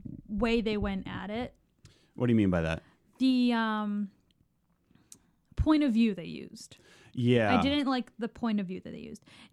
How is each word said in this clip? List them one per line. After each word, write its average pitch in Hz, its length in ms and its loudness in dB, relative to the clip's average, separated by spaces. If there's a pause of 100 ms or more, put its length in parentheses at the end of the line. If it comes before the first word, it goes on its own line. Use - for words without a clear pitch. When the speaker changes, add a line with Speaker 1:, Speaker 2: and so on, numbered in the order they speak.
(260)
Speaker 1:
way 226 360 0
they 208 160 -2
went 196 280 -4
at 185 220 -10
it. 226 260 -8 (600)
Speaker 2:
What 123 140 0
do 120 40 4
you 113 40 6
mean 101 140 4
by 87 120 2
that? 80 200 -2 (360)
Speaker 1:
The, 247 340 2
um, 214 560 -2 (1500)
point 302 260 4
of 269 100 2
view 226 220 2
they 170 100 -10
used. - 540 -14 (360)
Speaker 2:
Yeah. 117 440 4
Speaker 1:
I - 20 4
didn't - 280 0
like 254 300 -4
the 226 100 -6
point 220 320 -4
of 185 60 -6
view 185 140 -10
that - 120 -14
they - 80 -14
used. - 240 -16 (280)